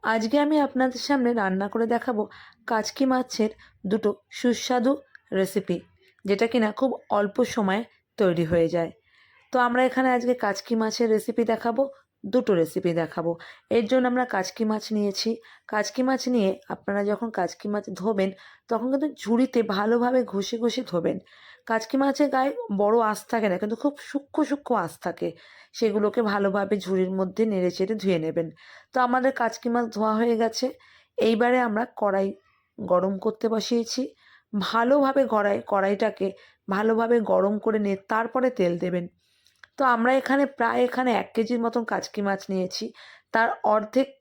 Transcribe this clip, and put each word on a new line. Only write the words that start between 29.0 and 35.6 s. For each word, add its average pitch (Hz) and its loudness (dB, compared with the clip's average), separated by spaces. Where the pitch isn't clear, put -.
আমাদের 254 2
কাচকি 226 -2
মাছ 240 2
ধোয়া 214 0
হয়ে 233 2
গেছে। 226 -2
এইবারে 240 4
আমরা 214 -2
কড়াই 196 0
গরম 185 0
করতে 220 -2
বসিয়েছি। 233 -2
ভালোভাবে 269 2
কড়াই, 202 2